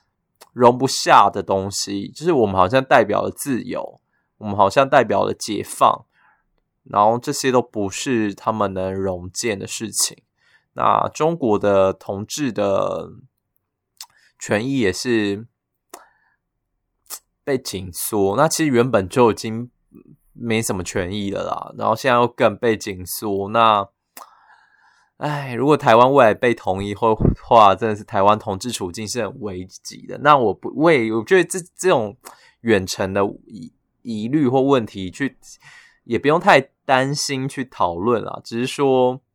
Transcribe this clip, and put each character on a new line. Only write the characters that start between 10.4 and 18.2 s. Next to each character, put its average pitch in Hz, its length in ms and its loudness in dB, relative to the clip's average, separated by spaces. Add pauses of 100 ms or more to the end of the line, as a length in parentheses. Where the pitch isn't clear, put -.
那 107 360 0
中 165 280 -4
国 110 220 0
的 95 340 2
统 101 340 -10
治 143 240 -6
的 98 600 -4 (1300)
权 113 260 -4
益 135 140 -4
也 95 140 0
是 110 540 -2 (2000)
被 135 140 -2
紧 92 340 -10
缩， 101 440 -2